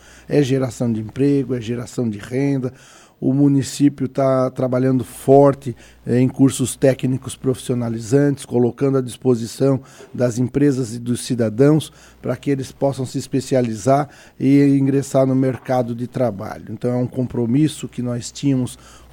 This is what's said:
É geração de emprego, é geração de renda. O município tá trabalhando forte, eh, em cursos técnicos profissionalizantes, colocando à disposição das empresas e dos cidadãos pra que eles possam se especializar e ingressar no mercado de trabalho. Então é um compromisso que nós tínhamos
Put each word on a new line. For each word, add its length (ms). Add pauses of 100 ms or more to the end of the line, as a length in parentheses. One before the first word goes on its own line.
(280)
É 160
geração 480
de 80
emprego, 560
é 60
geração 480
de 80
renda. 560 (460)
O 120
município 800
tá 400
trabalhando 560
forte, 680 (320)
eh, 140
em 80
cursos 480
técnicos 640
profissionalizantes, 1080
colocando 540
à 40
disposição 800 (340)
das 240
empresas 560
e 60
dos 220
cidadãos 680 (320)
pra 140
que 160
eles 220
possam 320
se 120
especializar 920 (280)
e 400
ingressar 480
no 100
mercado 600
de 100
trabalho. 640
Então 220
é 60
um 100
compromisso 800
que 140
nós 280
tínhamos 480 (340)